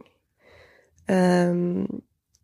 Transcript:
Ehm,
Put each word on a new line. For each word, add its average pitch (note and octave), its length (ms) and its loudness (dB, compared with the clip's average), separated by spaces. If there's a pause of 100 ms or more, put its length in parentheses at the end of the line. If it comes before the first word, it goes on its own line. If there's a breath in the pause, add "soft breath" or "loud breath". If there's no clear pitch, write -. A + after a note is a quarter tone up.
(1080 soft breath)
Ehm, F3+ 800 0 (580)